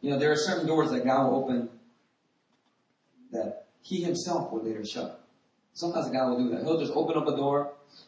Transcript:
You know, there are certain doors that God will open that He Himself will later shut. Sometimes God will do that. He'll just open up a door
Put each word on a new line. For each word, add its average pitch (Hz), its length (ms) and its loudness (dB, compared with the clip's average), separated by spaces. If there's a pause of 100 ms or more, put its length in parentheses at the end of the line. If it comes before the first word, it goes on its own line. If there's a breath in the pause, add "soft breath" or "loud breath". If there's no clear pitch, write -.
You 139 100 -2
know, 139 80 0
there 151 120 4
are 151 60 4
certain 165 300 0
doors 151 260 4
that 127 120 0
God 131 260 4
will 131 120 2
open 120 260 0 (1600)
that - 340 -6 (140)
He 175 220 -4
Himself - 500 -2
will 110 100 -4
later 107 220 -6
shut. - 340 -8 (540)
Sometimes 170 380 -2
God 127 200 2
will 123 80 0
do 123 120 2
that. - 120 -4
He'll 160 160 2
just 147 140 -2
open 160 240 2
up 156 100 2
a 139 100 0
door 143 360 0 (360 soft breath)